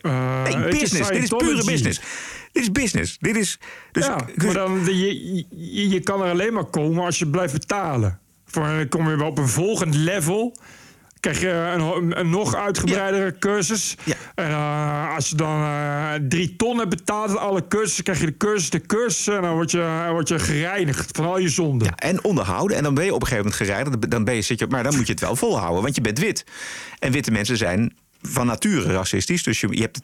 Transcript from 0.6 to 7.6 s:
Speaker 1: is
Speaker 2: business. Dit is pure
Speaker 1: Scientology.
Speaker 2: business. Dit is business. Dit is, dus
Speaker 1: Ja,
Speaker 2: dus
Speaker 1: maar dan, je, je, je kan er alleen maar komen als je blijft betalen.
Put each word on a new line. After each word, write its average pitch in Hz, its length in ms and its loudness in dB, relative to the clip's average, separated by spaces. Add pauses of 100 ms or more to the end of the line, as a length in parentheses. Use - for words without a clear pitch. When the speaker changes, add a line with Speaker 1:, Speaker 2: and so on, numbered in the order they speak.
Speaker 1:
is - 60 2
Speaker 2:
business. - 300 0
Dit - 140 0
is - 60 0
pure 233 140 2
Speaker 1:
Scientology. 285 280 2
Speaker 2:
business. 113 280 0 (520)
Dit 277 120 0
is 214 80 2
business. 214 480 0
Dit 202 160 0
is, 208 240 0 (320)
dus 170 140 0
Speaker 1:
Ja, - 100 0 (200)
Speaker 2:
dus 160 100 0
Speaker 1:
maar 202 80 2
dan, 190 320 0
je, 185 500 0 (140)
je, 185 400 -2
je 190 100 4
kan 196 240 0
er 180 80 0
alleen 196 220 0
maar 190 120 0
komen 165 380 0
als 175 160 -2
je 170 80 0
blijft 160 260 0
betalen. 147 640 -2 (260)